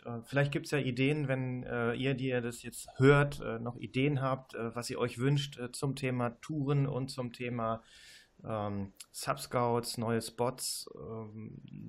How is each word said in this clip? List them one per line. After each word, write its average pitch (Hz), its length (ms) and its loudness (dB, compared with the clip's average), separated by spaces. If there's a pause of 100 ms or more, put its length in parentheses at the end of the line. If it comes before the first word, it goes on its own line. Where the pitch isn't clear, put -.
Äh, 117 180 -6
vielleicht 143 280 2
gibt's 165 200 -4
ja 151 60 4
Ideen, 135 500 2
wenn, 127 360 0
äh, 120 300 0
ihr, 127 200 0
die 131 140 -2
ihr 123 140 2
das 120 220 -4
jetzt - 240 -12 (100)
hört, 143 440 8
äh, 113 180 -4
noch 120 180 -4
Ideen 135 440 0
habt, 131 320 -2
äh, 113 220 -6
was 117 140 -4
ihr 127 100 -4
euch 110 180 -2
wünscht, 139 420 2
äh, 123 120 -6
zum 139 240 -2
Thema 123 360 0 (100)
Touren 143 460 2
und 135 220 -2
zum 123 240 -6
Thema, 117 480 -2 (680)
ähm, 104 460 -2 (180)
Subscouts, 120 840 0
neue 117 240 2
Spots, - 720 -2
ähm, 110 680 -10 (280)